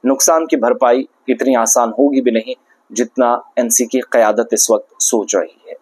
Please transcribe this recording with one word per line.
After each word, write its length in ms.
नुकसान 400
की 100
भरपाई 520
इतनी 260
आसान 440
होगी 220
भी 100
नहीं 240
जितना 500
एनसी 280
की 140
क़यादत 520
इस 180
वक्त 160
सोच 380
रही 320
है। 140